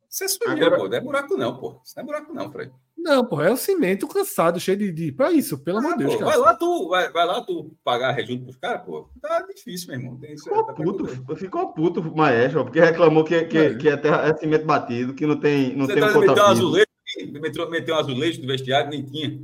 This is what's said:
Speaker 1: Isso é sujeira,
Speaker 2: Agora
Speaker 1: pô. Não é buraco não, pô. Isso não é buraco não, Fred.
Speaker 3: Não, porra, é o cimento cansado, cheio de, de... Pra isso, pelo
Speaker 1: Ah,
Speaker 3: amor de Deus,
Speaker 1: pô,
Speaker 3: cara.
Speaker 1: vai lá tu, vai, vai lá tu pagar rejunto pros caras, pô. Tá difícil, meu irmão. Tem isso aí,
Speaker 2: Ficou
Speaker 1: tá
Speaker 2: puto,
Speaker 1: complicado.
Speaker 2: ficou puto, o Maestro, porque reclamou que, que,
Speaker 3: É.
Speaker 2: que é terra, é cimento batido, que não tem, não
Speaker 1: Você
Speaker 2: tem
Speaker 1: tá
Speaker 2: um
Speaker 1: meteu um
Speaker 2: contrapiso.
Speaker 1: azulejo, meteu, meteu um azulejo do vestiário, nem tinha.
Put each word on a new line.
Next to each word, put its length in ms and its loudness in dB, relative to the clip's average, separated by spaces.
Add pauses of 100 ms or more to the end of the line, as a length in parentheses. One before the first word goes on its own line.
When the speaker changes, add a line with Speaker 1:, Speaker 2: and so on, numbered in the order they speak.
Speaker 1:
Isso 160 -8
é 40 -4
sujeira, 380 0
Speaker 2:
Agora 160 4
Speaker 1:
pô. 60 -4
Não 80 -2
é 40 -2
buraco 360 -4
não, 200 -4
pô. 280 -12
Isso 120 -20
não 60 -12
é 40 -12
buraco 280 -10
não, 160 -10
Fred. 220 -14 (300)
Speaker 3:
Não, 220 2
porra, 220 -2
é 40 6
o 60 2
cimento 500 0
cansado, 540 0
cheio 160 0
de, 160 -4
de... 200 -4
Pra 200 2
isso, 260 2
pelo 200 -4
Speaker 1:
Ah, 20 0
Speaker 3:
amor 120 -2
de 120 -2
Deus, 100 2
Speaker 1:
pô, 40 0
Speaker 3:
cara. 140 0
Speaker 1:
vai 60 4
lá 160 6
tu, 360 -2
vai, 200 0
vai 160 2
lá 140 -2
tu 420 -10
pagar 280 0
rejunto 340 -4
pros 120 -18
caras, 280 -6
pô. 240 -12 (140)
Tá 200 -2
difícil, 460 -14
meu 120 -8
irmão. 180 -12
Tem 160 -16
isso 160 -16
aí, 40 -2
Speaker 2:
Ficou 120 0
Speaker 1:
tá 80 -12
Speaker 2:
puto, 320 -4
Speaker 1:
complicado. 300 -10
Speaker 2:
ficou 360 -6
puto, 280 -2
o 160 -8
Maestro, 480 2
porque 160 0
reclamou 440 6
que, 200 2
que, 120 -2
Speaker 3:
É. 180 4
Speaker 2:
que 140 2
é 80 4
terra, 320 2
é 80 2
cimento 300 0
batido, 480 -2
que 120 -4
não 140 2
tem, 360 2
não 100 0
Speaker 1:
Você 80 -2
Speaker 2:
tem 80 4
Speaker 1:
tá 60 4
Speaker 2:
um 60 4
Speaker 1:
meteu 80 8
um 120 6
Speaker 2:
contrapiso. 320 6
Speaker 1:
azulejo, 200 4 (540)
meteu, 300 -6
meteu 240 -4
um 40 2
azulejo 440 -4
do 40 -10
vestiário, 440 -2
nem 120 -8
tinha. 420 -8